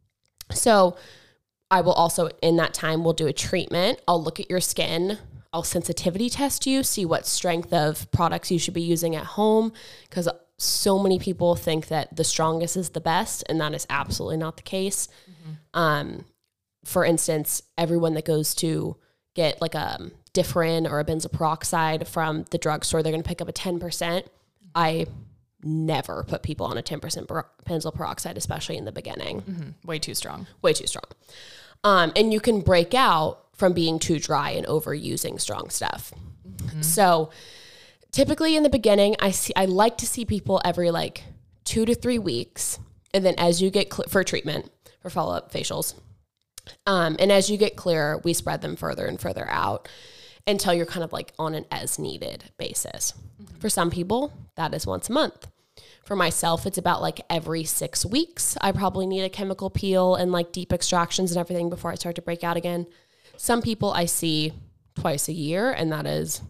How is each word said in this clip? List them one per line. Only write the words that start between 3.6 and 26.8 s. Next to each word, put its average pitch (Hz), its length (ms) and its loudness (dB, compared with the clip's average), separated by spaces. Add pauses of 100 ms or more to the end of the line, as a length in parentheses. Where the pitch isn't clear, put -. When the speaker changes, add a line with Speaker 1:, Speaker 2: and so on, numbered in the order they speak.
Speaker 1:
I'll 170 160 4
look 156 180 -6
at - 100 -8
your 180 100 0
skin. 175 580 0 (340)
I'll 165 120 -2
sensitivity 175 640 -2
test 277 380 -2
you, 269 160 2
see 202 240 -2
what 160 200 0
strength 170 460 -2
of 151 380 0
products 170 400 0
you 175 80 2
should - 160 -4
be 170 80 -2
using 165 340 0
at 151 80 -6
home, 220 480 2 (380)
'cause 175 180 -2 (300)
so - 400 2
many 190 200 4
people 175 380 2
think 160 320 -2
that 156 260 -4
the 160 100 0
strongest 165 520 0
is 175 140 -2
the 165 100 -6
best, 170 480 0
and 160 120 0
that 151 140 -2
is 156 140 -6
absolutely 139 480 -2
not 160 200 -4
the - 60 -20
case. 190 460 -4 (220)
Speaker 2:
Mm-hmm. 160 220 -16 (280)
Speaker 1:
Um, 147 440 0 (600)
for 180 200 2
instance, 160 580 2 (160)
everyone 165 360 2
that 156 100 -4
goes 151 320 0
to 156 400 -2 (380)
get, 160 260 0
like, 165 140 -4
a - 360 -6 (240)
Differin 165 560 2
or 147 100 0
a 151 40 -2
benzoyl 160 280 -4
peroxide 160 760 0
from 160 420 -2
the 170 80 0
drugstore, 156 440 0
they're 156 100 0
gonna 160 100 -2
pick 175 180 -4
up 160 80 -10
a 160 40 -8
ten 175 260 -4
percent. 170 480 -4 (480)
I 160 320 0 (560)
never 156 640 -2
put - 180 -6
people 101 240 -4
on - 100 -4
a 117 60 -6